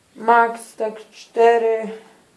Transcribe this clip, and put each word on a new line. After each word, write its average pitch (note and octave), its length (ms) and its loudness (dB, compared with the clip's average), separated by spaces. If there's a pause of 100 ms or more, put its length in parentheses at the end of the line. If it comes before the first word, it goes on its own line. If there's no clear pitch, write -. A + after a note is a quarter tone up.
(160)
max A#3 600 0
tak G#3+ 180 -6 (180)
cztery, A3+ 760 0 (480)